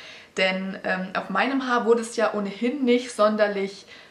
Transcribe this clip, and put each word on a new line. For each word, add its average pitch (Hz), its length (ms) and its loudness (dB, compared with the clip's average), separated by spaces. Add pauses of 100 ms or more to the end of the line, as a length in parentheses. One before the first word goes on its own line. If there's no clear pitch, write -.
(360)
denn, 190 460 0
ähm, 185 340 -2
auf - 140 -4
meinem 254 380 0
Haar 240 160 0
wurde 233 160 6
es - 160 -8
ja 214 180 0
ohnehin 233 500 -2
nicht 247 280 2
sonderlich, 202 760 0 (240)